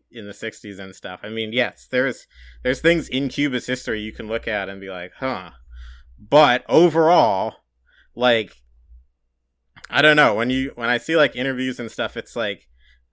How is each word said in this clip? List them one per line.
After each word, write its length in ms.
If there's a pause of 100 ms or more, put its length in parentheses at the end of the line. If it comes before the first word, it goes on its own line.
(120)
in 140
the 80
sixties 460
and 160
stuff. 260
I 80
mean, 240
yes, 380
there's, 340 (380)
there's 180
things 260
in 220
Cuba's 380
history 340
you 120
can 140
look 200
at 200
and 140
be 80
like, 280
"Huh." 340 (680)
But 480
overall, 920 (580)
like, 480 (1200)
I 140
don't 140
know, 180
when 160
you, 240
when 160
I 80
see, 180
like, 200
interviews 440
and 120
stuff, 260
it's 180
like, 320 (460)